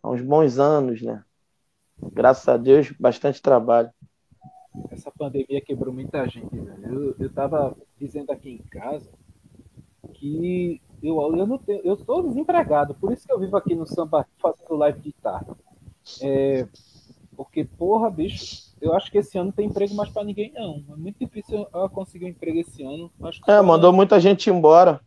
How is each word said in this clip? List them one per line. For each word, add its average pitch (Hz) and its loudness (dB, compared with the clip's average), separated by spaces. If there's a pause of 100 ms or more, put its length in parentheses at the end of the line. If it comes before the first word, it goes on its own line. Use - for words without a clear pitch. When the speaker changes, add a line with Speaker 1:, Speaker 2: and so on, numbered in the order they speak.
Speaker 1:
Há 113 -8
uns 123 -4
bons 139 2
anos, 139 0
né? 113 -10 (760)
Graças - 0
a 127 4
Deus, 135 6
bastante 123 -2
trabalho. 117 2 (1000)
Speaker 2:
Essa - -18
pandemia 135 -6
quebrou 131 -8
muita 135 -8
gente, - -12
velho. 113 -10
Eu, - -8
eu 131 -8
tava 139 -2 (220)
dizendo 143 -10
aqui 131 -10
em 113 -20
casa 170 -12 (1040)
que 175 -6 (220)
eu, 160 -2 (180)
eu 185 0
não 262 -4
tenho, - -6
eu 196 0
tô 311 -4
desempregado, 262 -2
por - -4
isso - -8
que 539 -2
eu 453 -2
vivo 190 -4
aqui 175 -2
no 165 -6
Samba 156 -2 (160)
fazendo 165 -4
live 147 0
de - -14
tarde. - -10 (680)
É, 135 0 (680)
porque, - -8
porra, 220 0
bicho, - -10
eu 160 -2
acho - -2
que 208 0
esse 202 -2
ano 180 -4
não 196 -6
tem 208 -4
emprego 202 -4
mais 208 -6
pra 208 -8
ninguém, 208 -8
não. 165 -12
É 147 -20
muito 170 -14
difícil 208 -10
eu 185 -4
conseguir 190 -12
um 180 -10
emprego 165 -6
esse 165 -12
ano. 151 -14 (120)
Acho 165 -14
que - 2
Speaker 1:
É, 208 8
Speaker 2:
só 202 6
Speaker 1:
mandou 175 8
muita 196 6
gente 196 4
embora. 170 8